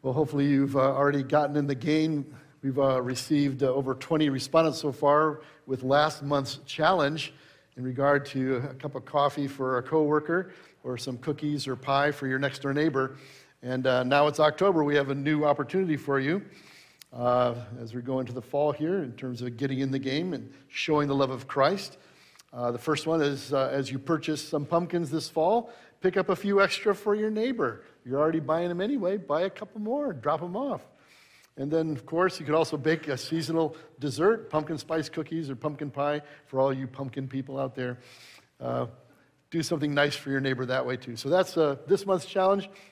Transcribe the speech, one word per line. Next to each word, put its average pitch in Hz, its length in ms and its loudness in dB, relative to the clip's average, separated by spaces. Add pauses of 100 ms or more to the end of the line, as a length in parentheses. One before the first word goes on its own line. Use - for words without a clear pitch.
Well, 127 80 0
hopefully 143 320 2
you've, 139 300 2
uh, 135 180 4
already 143 300 2
gotten 147 320 2
in 143 100 0
the 143 80 -2
game. 151 580 0 (300)
We've, 135 160 -2
uh, 131 240 4
received, 135 640 0
uh, 127 100 2
over 131 220 0
twenty 156 340 0
respondents 151 480 2
so 147 140 -2
far 147 480 4 (260)
with 123 160 -4
last 147 400 2
month's 143 420 -2
challenge 156 680 0 (420)
in 127 60 -10
regard 139 440 2
to 131 320 -2 (120)
a 131 40 -14
cup 135 200 -10
of 131 100 -10
coffee 143 440 0
for 131 300 -2
a 120 40 -2
coworker 156 720 0 (320)
or 127 120 -6
some 123 220 -8
cookies 147 480 -4
or 131 80 -4
pie 139 380 2
for 139 160 -6
your 131 100 0
next 139 240 -4
door 139 100 -2
neighbor. 135 440 0 (460)
And, 127 220 -4
uh, 127 200 4
now 143 240 6
it's 147 100 -2
October. 156 460 4
We 147 100 2
have 139 160 4
a 135 60 0
new 147 280 0
opportunity 151 520 2
for 139 240 0
you, 156 200 0 (720)
uh, 123 440 2 (240)
as 113 120 -12
we 123 80 -8
go 131 200 -2
into 123 120 -6
the 120 100 -6
fall 147 280 0
here 160 320 -2
in 127 120 -6
terms 123 280 -8
of 123 140 -6
getting 135 240 -2
in 135 100 0
the 135 80 -2
game 151 360 -2
and 113 180 -10 (160)
showing 147 400 0
the 139 80 2
love 135 140 2
of 120 180 -8
Christ. 160 500 0 (540)
Uh, 123 180 -2
the 120 80 -4
first 156 300 -2
one 160 120 2
is, 143 320 0
uh, 135 200 2
as 135 180 -2
you 135 80 -6
purchase 151 420 -2
some 147 260 -4
pumpkins 170 440 0
this 156 180 -4
fall, 208 400 2 (320)
pick 185 160 0
up 185 120 0
a 185 80 2
few 202 260 4
extra 196 320 2
for 208 220 0
your 214 140 -2
neighbor. 214 520 -2 (220)
You're 131 160 -2
already 165 180 2
buying 165 300 0
them 175 120 -4
anyway. 208 360 0
Buy 160 260 -2
a 190 80 -2
couple 214 300 -14
more, 247 320 -2
drop 147 280 -2
'em 175 160 -6
off. 247 240 -4 (760)
And 139 160 -6
then, 160 180 0
of 131 160 -6
course, 180 320 0
you 151 80 -10
could 151 80 0
also 160 220 2
bake 156 320 0
a 131 100 -2
seasonal 160 580 -2 (220)
dessert, 151 500 0
pumpkin 156 300 -2
spice 160 300 -4
cookies 160 420 -6
or 131 60 -6
pumpkin 147 340 -6
pie 147 320 -2 (240)
for 131 140 0
all 135 120 6
you 135 140 -4
pumpkin 135 400 -8
people 135 320 -6
out 135 160 -4
there. 123 240 -6 (600)
Uh, 123 260 -4 (640)
do 165 100 -2
something 151 320 -2
nice 143 220 4
for - 160 -8
your 135 100 2
neighbor 131 240 0
that 127 220 -2
way, 127 100 -4
too. 123 200 -12
So 135 120 -8
that's, 180 280 2
uh, 147 200 4 (120)
this 196 180 2
month's 190 200 0
challenge. 196 440 2 (220)